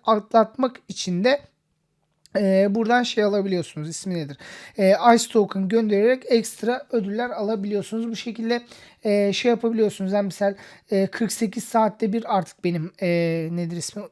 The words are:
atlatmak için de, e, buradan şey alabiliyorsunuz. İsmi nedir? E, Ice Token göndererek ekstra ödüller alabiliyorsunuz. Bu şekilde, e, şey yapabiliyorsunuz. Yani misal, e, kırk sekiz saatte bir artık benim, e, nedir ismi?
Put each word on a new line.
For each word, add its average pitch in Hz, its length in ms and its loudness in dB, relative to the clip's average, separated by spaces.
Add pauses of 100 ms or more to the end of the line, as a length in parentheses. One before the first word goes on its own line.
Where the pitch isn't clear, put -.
atlatmak 220 840 0
için 185 360 -4
de, 277 160 2 (1000)
e, 196 320 4
buradan 226 320 2
şey 226 220 0
alabiliyorsunuz. 196 640 -2
İsmi 180 260 -8
nedir? 147 240 -8 (400)
E, 196 160 6 (200)
Ice 233 140 2
Token 196 400 0
göndererek 226 600 2
ekstra 233 640 0
ödüller 226 380 -2
alabiliyorsunuz. 214 800 -4
Bu 226 60 -8
şekilde, 233 460 -4 (420)
e, 202 280 2
şey 240 180 0
yapabiliyorsunuz. 220 640 0
Yani 202 140 0
misal, 196 280 -2 (360)
e, 196 160 2
kırk 196 260 -4
sekiz 226 320 -4
saatte 220 480 0
bir 220 260 -2
artık - 260 -6
benim, 170 280 -4 (100)
e, 185 60 0 (440)
nedir 170 240 -6
ismi? 202 360 -10